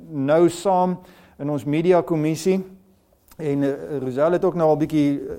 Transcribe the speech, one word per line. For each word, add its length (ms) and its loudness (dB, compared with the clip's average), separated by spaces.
nou 400 2
saam 500 0
in 120 -6
ons 140 -4
mediakommissie. 1000 0
En, 260 -2
uh, 360 -4
Roselle 340 0
het 120 0
ook 100 0
nou 140 2
al 80 4
'n 20 -6
bietjie, 400 0
uh, 200 -10